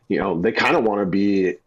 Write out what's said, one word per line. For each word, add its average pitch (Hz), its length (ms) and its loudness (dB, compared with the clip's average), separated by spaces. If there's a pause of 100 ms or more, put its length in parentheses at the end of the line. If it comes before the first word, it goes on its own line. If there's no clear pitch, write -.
You 95 100 0
know, 92 200 -2
they 98 140 0
kinda 151 280 0
wanna 104 260 0
be 98 480 0 (120)